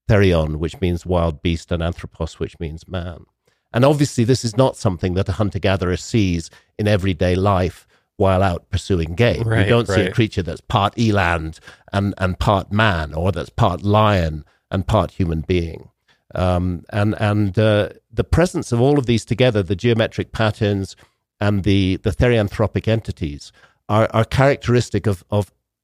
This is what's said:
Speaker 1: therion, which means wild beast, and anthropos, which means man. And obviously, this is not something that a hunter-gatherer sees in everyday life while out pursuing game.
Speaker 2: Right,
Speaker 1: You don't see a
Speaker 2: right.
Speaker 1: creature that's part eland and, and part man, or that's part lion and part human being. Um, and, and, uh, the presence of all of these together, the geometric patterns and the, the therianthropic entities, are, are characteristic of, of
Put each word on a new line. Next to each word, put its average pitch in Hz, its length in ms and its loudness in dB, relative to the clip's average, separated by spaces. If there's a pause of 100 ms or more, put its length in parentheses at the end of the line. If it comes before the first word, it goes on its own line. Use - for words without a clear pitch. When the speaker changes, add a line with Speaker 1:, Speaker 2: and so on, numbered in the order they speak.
Speaker 1:
therion, 87 500 2
which 78 240 -6
means 87 240 -2
wild 85 360 -2
beast, 85 300 -4
and 85 100 -4
anthropos, - 560 -8
which - 220 -10
means 82 280 -12
man. 87 360 -10 (500)
And 120 120 2
obviously, 143 380 2
this 120 200 0
is 107 140 -4
not 131 180 2
something 92 380 -2
that 95 160 -2
a - 40 -2
hunter-gatherer 95 640 -2
sees 90 520 -2 (280)
in 104 100 -2
everyday 92 480 0
life 92 520 0 (300)
while 95 260 2
out 90 260 -4
pursuing 85 460 -2
game. 113 320 0
Speaker 2:
Right, 110 160 2
Speaker 1:
You 95 60 0
don't 117 180 2
see 98 140 2
a 92 40 0
Speaker 2:
right. 95 80 -4
Speaker 1:
creature 110 300 0
that's 85 180 -8
part 101 360 0
eland 87 640 0 (340)
and, 101 240 0
and 92 200 -2
part 98 340 0
man, 92 420 0
or 85 180 -2
that's 80 180 -6
part 90 340 0
lion 101 600 2 (260)
and 98 160 -2
part 95 260 0
human 82 300 -2
being. 82 480 -4 (460)
Um, 90 540 -2
and, 104 300 0
and, 104 380 0
uh, 107 320 2 (220)
the 117 120 -2
presence - 480 0
of 120 100 2
all 143 180 4
of 127 60 -2
these 117 180 0
together, 110 400 2
the 92 120 -2
geometric 110 560 0
patterns 104 640 -2 (440)
and 104 240 0
the, 98 340 2
the - 140 -2
therianthropic 110 760 0
entities, 85 640 -6 (360)
are, 107 260 2
are 110 120 2
characteristic 123 800 0
of, 98 240 -4
of 104 200 -2 (320)